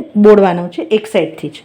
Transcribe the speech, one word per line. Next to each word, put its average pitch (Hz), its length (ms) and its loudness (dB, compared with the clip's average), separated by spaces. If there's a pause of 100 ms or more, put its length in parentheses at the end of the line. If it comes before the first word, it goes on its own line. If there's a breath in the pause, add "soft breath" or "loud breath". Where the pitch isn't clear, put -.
(160)
બોળવાનો 196 520 4
છે 240 140 -12
એક 220 260 -4
સાઈડથી 160 420 -6
જ, - 40 -20 (120)